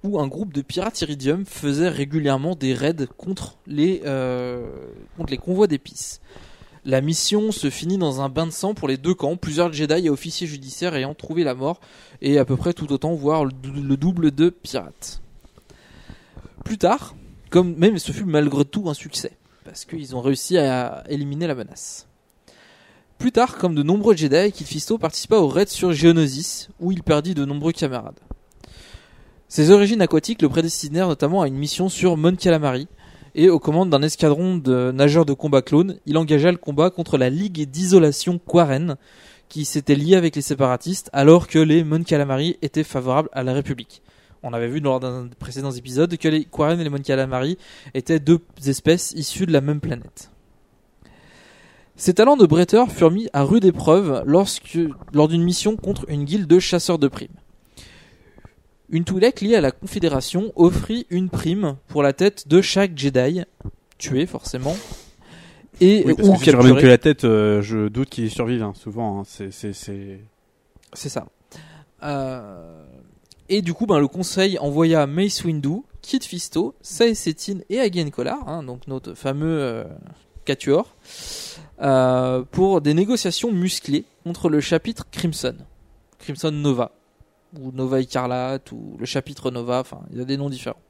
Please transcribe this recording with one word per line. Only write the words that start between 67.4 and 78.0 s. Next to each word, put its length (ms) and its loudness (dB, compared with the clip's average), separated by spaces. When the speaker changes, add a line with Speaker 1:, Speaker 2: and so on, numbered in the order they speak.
Speaker 2:
je 280 -2
doute 200 -4
qu'il 220 -6
survive, 320 -4
hein, 120 -8
souvent, 440 -8
hein. 80 -10
C'est, 240 -14
c'est, 220 -12
c'est 460 -14
Speaker 1:
C'est 160 -12
ça. 180 -10
Euh... 800 -10
Et 120 0
du 120 -4
coup, 120 -4
ben, 140 2
le 80 2
conseil 520 -2
envoya 460 2
Mace 380 -2
Windu, 380 -2
Kit 200 -4
Fisto, 600 -6
Sae 320 0
Setin 460 -6
et 100 -4
Agen 300 -2